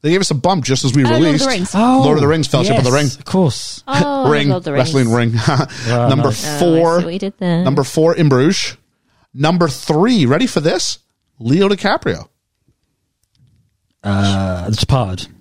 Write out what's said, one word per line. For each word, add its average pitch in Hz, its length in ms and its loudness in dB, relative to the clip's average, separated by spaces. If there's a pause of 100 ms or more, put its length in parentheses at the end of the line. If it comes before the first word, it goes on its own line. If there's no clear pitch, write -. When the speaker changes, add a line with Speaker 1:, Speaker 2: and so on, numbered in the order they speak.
Speaker 1:
They 151 80 -2
gave 185 120 2
us 175 100 -2
a 160 40 2
bump 175 300 0
just 131 180 -2
as 127 120 0
we 143 100 4
Speaker 2:
Oh, - 40 2
Lord - 80 2
of - 40 2
the 330 60 4
Speaker 1:
released 277 200 0
Speaker 2:
Rings. 190 280 -4
Speaker 3:
Oh, 254 280 4
Speaker 1:
Lord - 140 2
of 143 40 2
the 139 60 2
Rings, 156 200 0
Fellowship 208 320 0
of 127 40 2
the 123 60 2
Speaker 3:
yes, 135 100 2 (140)
Speaker 1:
Ring. - 60 -16
Speaker 3:
of - 60 -20
course. - 640 -2
Speaker 4:
Oh, 277 440 0
Speaker 1:
Ring, 143 180 2
Speaker 4:
Lord - 120 0
of - 20 -20
the 151 100 -6
Rings. 127 220 0
Speaker 1:
wrestling 120 180 2
ring. 117 200 0
<laughs> 113 140 -2 (400)
Speaker 3:
Wow, 120 220 0
Speaker 1:
Number 135 200 2
Speaker 3:
nice. 147 300 -6
Speaker 1:
four. 165 340 2
Speaker 4:
Oh, - 20 0
I 175 60 2
see 170 40 -4
what 165 80 -8
you 196 60 -8
did 196 180 -6
there. 175 260 -2
Speaker 1:
Number 143 200 0
four, 160 320 2
In 151 140 2
Bruges. 135 480 0 (560)
Number 165 340 0
three, 170 580 0
ready 160 220 2
for - 120 -2
this? 175 380 -2 (400)
Leo 151 320 0
DiCaprio. 202 580 -2 (1800)
Speaker 3:
Uh, 98 680 -2
The 110 60 0
Departed. 104 520 -2 (140)